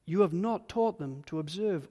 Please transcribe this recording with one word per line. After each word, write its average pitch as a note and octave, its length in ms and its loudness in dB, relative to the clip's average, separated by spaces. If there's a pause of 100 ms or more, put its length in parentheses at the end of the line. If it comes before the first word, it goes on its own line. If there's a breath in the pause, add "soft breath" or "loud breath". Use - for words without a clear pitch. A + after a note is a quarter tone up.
You F3 180 2
have E3+ 120 4
not G3+ 340 0
taught A3+ 320 0
them C#3 240 -6
to D#3+ 160 -6
observe E3 520 -2